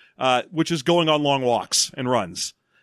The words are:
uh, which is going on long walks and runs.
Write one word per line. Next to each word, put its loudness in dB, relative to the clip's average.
uh, 2
which -2
is -2
going 2
on 2
long 0
walks 0
and -4
runs. -2